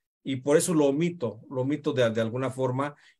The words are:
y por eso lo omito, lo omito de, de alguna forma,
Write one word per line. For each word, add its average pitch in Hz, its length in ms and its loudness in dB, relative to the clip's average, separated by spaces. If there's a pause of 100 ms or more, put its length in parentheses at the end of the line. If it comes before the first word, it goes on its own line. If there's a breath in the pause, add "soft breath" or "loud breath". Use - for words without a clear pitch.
(240)
y 135 120 -4
por 143 200 2
eso 165 180 2
lo 151 120 4
omito, 143 640 -2
lo 131 120 -6
omito 147 320 -2
de, 120 180 4
de 113 100 -2
alguna 123 300 -2
forma, 131 460 -4 (240 soft breath)